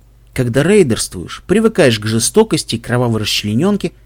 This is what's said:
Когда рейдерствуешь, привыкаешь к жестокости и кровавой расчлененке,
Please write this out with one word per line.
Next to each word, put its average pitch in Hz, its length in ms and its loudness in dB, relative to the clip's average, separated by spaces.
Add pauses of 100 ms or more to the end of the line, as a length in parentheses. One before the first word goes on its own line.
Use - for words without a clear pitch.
(340)
Когда 123 300 0
рейдерствуешь, 151 840 0
привыкаешь 185 520 2
к 104 60 -8
жестокости 120 720 0
и 113 40 -4
кровавой 117 420 -2
расчлененке, 160 720 -2 (120)